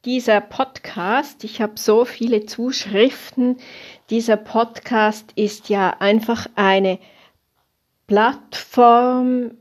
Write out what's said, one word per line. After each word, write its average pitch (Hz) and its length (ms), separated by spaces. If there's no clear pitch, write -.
dieser 240 360
Podcast, - 1000
ich - 180
habe 214 140
so 233 300
viele 226 420
Zuschriften, 247 1080
dieser 226 280
Podcast 214 960
ist - 340
ja 196 300
einfach 220 560
eine 190 460
Plattform 247 1400